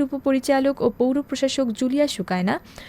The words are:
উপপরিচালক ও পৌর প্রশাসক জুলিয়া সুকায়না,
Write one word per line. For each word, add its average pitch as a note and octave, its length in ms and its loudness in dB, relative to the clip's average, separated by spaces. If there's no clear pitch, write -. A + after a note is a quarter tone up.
উপপরিচালক C4+ 760 2
ও A#3+ 100 2
পৌর B3+ 320 0
প্রশাসক C4+ 440 -2
জুলিয়া C4+ 300 2
সুকায়না, F#3 460 -2